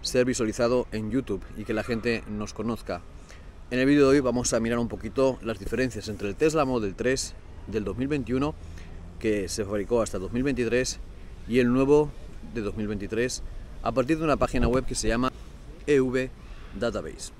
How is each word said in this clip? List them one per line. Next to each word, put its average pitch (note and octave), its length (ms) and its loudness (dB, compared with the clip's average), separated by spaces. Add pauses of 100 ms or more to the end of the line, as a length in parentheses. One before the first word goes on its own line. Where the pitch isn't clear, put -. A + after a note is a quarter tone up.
ser B2+ 240 2
visualizado A#2+ 640 2
en G#2+ 200 -4
YouTube A2 320 -2 (140)
y G#2+ 60 -8
que A2+ 100 -4
la G#2+ 100 0
gente A2+ 440 -2
nos G#2+ 260 -6
conozca. G#2+ 500 -4 (640)
En B2 80 -2
el B2+ 80 4
vídeo C#3 240 8
de C3+ 60 8
hoy D3 60 8
vamos B2 320 2
a A#2+ 60 4
mirar A#2 200 2
un A#2+ 80 0
poquito A2+ 560 0
las G#2+ 160 -4
diferencias A2 480 -2
entre G2+ 220 -4
el G2 60 -4
Tesla D3+ 300 4
Model A2+ 300 0
tres - 400 0 (300)
del G#2 180 -2
dos G2 140 -4
mil C3 100 -2
veintiuno, C#3 480 0 (640)
que G#2 300 0
se G#2+ 160 -2
fabricó G#2 360 0
hasta G2+ 180 -2
dos F#2 120 -4
mil B2 120 0
veintitrés, B2 580 0 (480)
y A#2 100 6
el B2 140 6
nuevo C#3+ 360 6 (440)
de A2+ 80 -4
dos G2+ 160 -4
mil G#2+ 100 -2
veintitrés G#2+ 560 -2 (400)
a A#2 80 0
partir C3 280 2
de D#3+ 40 -2
una D3 140 4
página A#2+ 320 4
web B2+ 160 2
que B2+ 100 -2
se A2 140 0
llama B2 240 2 (520)
E C#3+ 140 6
V C3 320 2 (480)
Database. G2+ 600 -4